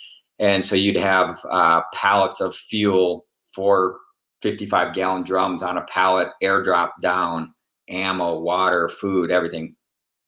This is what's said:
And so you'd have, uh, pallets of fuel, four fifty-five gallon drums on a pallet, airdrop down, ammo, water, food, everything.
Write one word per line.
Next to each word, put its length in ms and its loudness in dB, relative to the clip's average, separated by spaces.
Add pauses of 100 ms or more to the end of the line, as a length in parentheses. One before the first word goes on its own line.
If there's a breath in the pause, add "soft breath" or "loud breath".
(380 loud breath)
And 260 2
so 120 0
you'd 220 2
have, 520 0
uh, 320 4 (120)
pallets 460 0
of 160 -4
fuel, 680 0 (300)
four 420 2 (440)
fifty-five 520 -2
gallon 300 -2
drums 400 -2
on 140 -4
a 80 -8
pallet, 420 0 (160)
airdrop 480 2 (100)
down, 520 -2 (360)
ammo, 480 -2
water, 500 0
food, 440 -2
everything. 440 -2 (520)